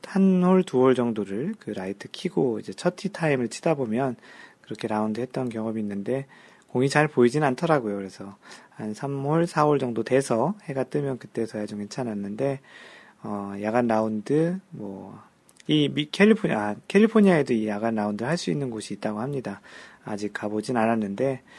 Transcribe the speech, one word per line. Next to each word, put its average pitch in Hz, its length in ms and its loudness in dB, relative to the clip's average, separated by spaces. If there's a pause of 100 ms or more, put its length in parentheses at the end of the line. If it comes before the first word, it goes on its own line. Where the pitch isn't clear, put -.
한 190 380 4
홀, 185 180 6
두 135 200 0
홀 131 120 8
정도를 117 640 -2
그 - 120 -12
라이트 - 420 -6
켜고 139 480 -2
이제 - 120 -12
첫 180 220 -2
티 196 180 -8
타임을 135 360 0
치다 - 260 -2
보면 123 400 -2 (480)
그렇게 - 240 -10
라운드 107 340 -2
했던 127 280 -4
경험이 110 320 -4
있는데 107 460 -4 (420)
공이 131 200 0
잘 151 200 2
보이진 131 340 4
않더라고요. 127 540 0
그래서 98 400 -12 (340)
한 107 240 -8
삼 139 300 -6
홀, 160 240 2
사 151 160 2
홀 147 160 4
정도 117 240 -2
돼서 131 580 2
해가 135 220 -4
뜨면 139 340 -4
그때서야 110 480 -6
좀 104 140 -10
괜찮았는데, 110 800 -4 (640)
어, 101 380 -6
야간 117 260 2
라운드, 113 680 0 (120)
뭐, 101 500 -12 (460)
이 151 220 2
미-, 143 220 -4
캘리포니아, 202 480 4
아, 104 180 -2 (100)
캘리포니아에도 196 680 6
이 110 120 2
야간 107 300 -2
라운드 104 280 -2
할 151 140 0
수 - 120 -4
있는 143 200 -2
곳이 110 240 -8
있다고 107 260 -6
합니다. 120 400 -6 (440)
아직 104 280 -6
가보진 107 440 -4
않았는데, 113 680 0 (160)